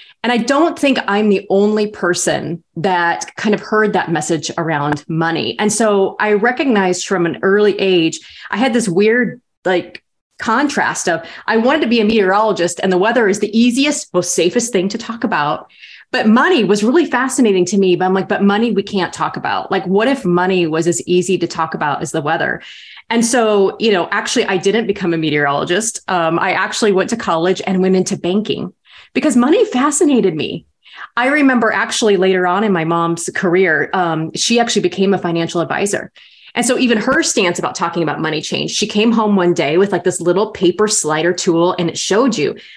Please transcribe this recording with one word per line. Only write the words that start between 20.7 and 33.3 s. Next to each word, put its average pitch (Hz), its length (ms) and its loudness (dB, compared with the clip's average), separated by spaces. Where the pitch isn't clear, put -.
as 170 220 0
easy 180 320 0
to 170 80 -2
talk 160 260 -6
about 151 300 -4
as 151 80 -8
the 165 100 -2
weather?" 147 400 -2
And 233 160 2
so, 214 540 2
you 220 120 2
know, 175 200 2
actually, 226 340 -2
I 190 120 -2
didn't 202 280 0
become 185 300 -2
a - 20 -2
meteorologist. 147 880 -2
Um, 170 300 0
I 190 140 0
actually 208 400 0
went 185 180 0
to 226 80 -4
college 175 480 0
and 190 160 0
went 190 140 2
into 185 220 -2
banking 190 540 -4
because 285 220 0
money 311 300 4
fascinated 254 680 2
me. 143 300 -6
I 247 100 0
remember 269 420 2
actually 208 460 0
later 185 320 2
on 190 160 0
in 214 80 0
my 165 140 0
mom's 170 500 -2